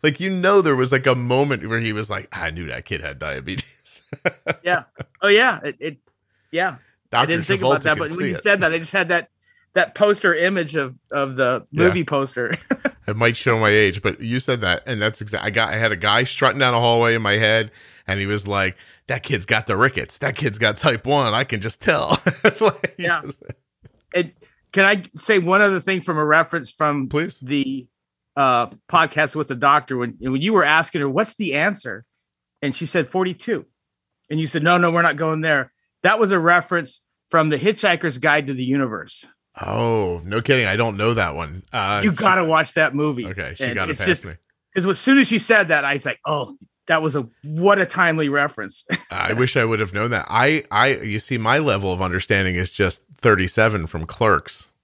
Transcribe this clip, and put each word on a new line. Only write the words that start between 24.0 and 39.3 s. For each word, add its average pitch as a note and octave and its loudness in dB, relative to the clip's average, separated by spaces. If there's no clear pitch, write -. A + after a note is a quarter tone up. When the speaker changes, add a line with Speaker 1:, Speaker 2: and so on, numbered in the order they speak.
Speaker 2:
It, F3+ -2
can G3 4
I G3+ 2
say G#3 0
one F#3 2
other G3 2
thing F#3+ -2
from E3+ -4
a D3+ 0
reference D#3 0
from D3 -2
Speaker 1:
Please. D#3 -4
Speaker 2:
the, C3+ -4
uh, B2 2
podcast D#3 2
with D3+ -4
the C#3 -6
doctor C#3 2
when, A#2+ -4
when C3 -2
you G#3+ 0
were F3+ 6
asking D#3 2
her, C#3 0
"What's G3 -2
the D#3 -4
answer?" D3 -4
And C#3 -4
she E3 -8
said, E3 -2
"Forty-two." F#3 -4
And D#3 -2
you D#3 -2
said, D#3 -4
"No, F3 6
no, F3 4
we're E3+ 2
not D3+ 2
going D#3+ -2
there." D3 0
That G#3 4
was G#3 2
a F#3 4
reference E3+ 2
from D#3 2
The D3 0
Hitchhiker's F3 0
Guide D3 0
to C#3 -6
the B2+ -6
Universe. B2+ -4